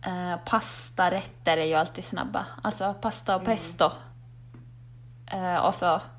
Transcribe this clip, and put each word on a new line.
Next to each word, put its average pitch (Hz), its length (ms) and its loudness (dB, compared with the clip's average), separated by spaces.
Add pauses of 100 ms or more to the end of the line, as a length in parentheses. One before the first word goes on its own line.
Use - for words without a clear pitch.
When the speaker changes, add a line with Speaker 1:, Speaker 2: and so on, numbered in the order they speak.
Speaker 1:
Eh, 180 380 -4
pastarätter 185 1120 0
är 160 80 2
ju 160 100 2
alltid 165 300 0
snabba. - 420 -4 (160)
Alltså 202 320 -2
pasta 214 420 -2
och 185 60 0
Speaker 2:
Mm. 220 140 2
Speaker 1:
pesto. - 340 2 (1400)
Eh, 185 300 -2
och 190 180 4
så 175 260 4 (180)